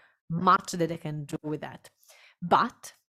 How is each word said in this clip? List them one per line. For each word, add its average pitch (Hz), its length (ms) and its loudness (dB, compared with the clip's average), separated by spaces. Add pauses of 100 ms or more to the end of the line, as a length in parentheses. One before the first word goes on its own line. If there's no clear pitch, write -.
(280)
much 180 440 4
that 165 160 0
they 165 80 -6
can 151 280 -8
do 156 200 -8
with 151 160 -6
that. - 280 -14 (540)
But - 520 0 (220)